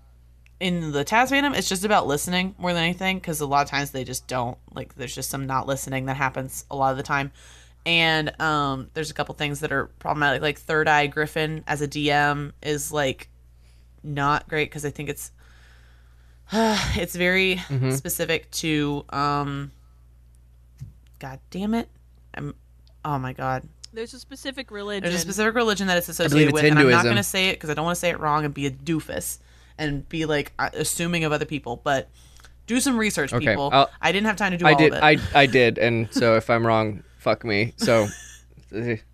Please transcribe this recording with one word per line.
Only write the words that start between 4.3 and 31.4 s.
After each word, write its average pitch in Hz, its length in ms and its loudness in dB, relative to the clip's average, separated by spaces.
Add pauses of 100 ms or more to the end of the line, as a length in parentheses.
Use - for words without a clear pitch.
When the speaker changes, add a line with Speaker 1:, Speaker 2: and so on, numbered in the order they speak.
Speaker 1:
like, 127 220 -12
there's 123 180 -10
just 127 160 -8
some 139 160 -6
not 131 220 -2
listening 131 380 -4
that 135 100 -4
happens 135 560 -4
a 139 60 -6
lot 135 140 2
of 131 60 -4
the 131 60 -6
time. 139 280 -2 (540)
And, 160 560 2
um, 143 520 0
there's 156 180 -6
a - 20 -16
couple 151 220 -6
things 143 240 -4
that 147 140 -6
are 139 140 -2 (120)
problematic, 151 420 0
like 147 160 -2
Third 156 300 0
Eye 147 200 4
Griffin 156 600 -4
as 147 140 -4
a 147 60 -2
D 147 220 -2
M 147 440 0 (100)
is, 147 300 -4
like, 139 340 -2 (760)
not 143 460 -2
great, 151 240 -2
'cause 147 140 -8
I 143 60 -4
think 147 180 -8
it's, - 220 -10 (1160)
<sighs> - 60 -20
it's 208 640 0
very 185 380 2 (120)
Speaker 2:
Mm-hmm. 131 240 0
Speaker 1:
specific 160 600 -4
to, 147 580 -2
um, 143 640 -2 (1500)
God 135 200 -14 (100)
damn 208 240 -4
it. 233 160 -2 (440)
I'm, 147 220 -10 (480)
oh 147 160 -2
my 127 140 -6
God. 131 340 -4 (260)
Speaker 3:
There's 226 200 -10
a 254 60 -20
specific 269 520 -12
religion. 202 320 -6
Speaker 1:
There's 175 120 -2
a 180 40 -2
specific 208 360 0
religion 208 320 2
that 180 100 2
it's 175 120 -2
Speaker 2:
I 165 180 0
believe 147 200 6
Speaker 1:
associated - 20 -
Speaker 2:
it's 143 40 2
Speaker 1:
with, 151 120 2
and 151 140 6
I'm 147 60 8
not 131 40 8 (160)
Speaker 2:
Hinduism. 120 60 4
Speaker 1:
gonna 202 120 2
say 190 260 0
it - 100 -4
'cause 156 100 -8
I 151 40 -4
don't 151 120 -2
wanna 175 100 0
say 175 140 0
it 165 100 -2
wrong 151 260 0
and 143 80 -4
be 139 140 -4
a 135 40 -4
doofus 143 680 -4 (380)
and 143 320 -4
be, 160 160 -4
like, 147 340 -2
uh, 131 140 -2
assuming 170 500 -2
of 151 80 0
other 151 140 0